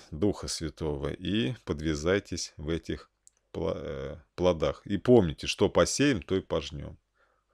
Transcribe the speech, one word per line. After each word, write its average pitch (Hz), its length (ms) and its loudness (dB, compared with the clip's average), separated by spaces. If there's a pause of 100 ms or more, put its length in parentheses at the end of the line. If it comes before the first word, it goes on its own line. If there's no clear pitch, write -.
(100)
Духа 87 380 -2
Святого, 73 640 -6
и 107 420 -4 (100)
подвязайтесь 80 920 -2
в 76 120 -10
этих 80 420 -6 (420)
пла-, 87 240 -4
э, 71 400 -8 (180)
плодах. 82 520 2
И 101 120 0
помните, 98 480 6
что - 240 2
посеем, 113 500 4
то 95 160 -2
и 95 40 0
пожнем. 78 580 -6 (560)